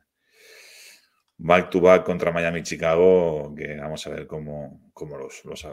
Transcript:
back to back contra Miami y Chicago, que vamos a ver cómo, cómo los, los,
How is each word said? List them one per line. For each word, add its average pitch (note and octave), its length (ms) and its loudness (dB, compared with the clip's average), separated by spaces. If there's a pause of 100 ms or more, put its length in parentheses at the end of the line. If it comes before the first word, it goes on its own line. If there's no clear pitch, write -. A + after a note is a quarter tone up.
(1400)
back F2 320 4
to F#2+ 120 0
back F2+ 220 8
contra F2 280 -2
Miami E2+ 280 -2
y D#2 40 -10
Chicago, E2 920 2
que D2 220 -12
vamos D2+ 280 -10
a D#2 60 -12
ver D2 160 -12
cómo, D2 680 -14
cómo D2 240 -14
los, - 280 -16
los, - 280 -16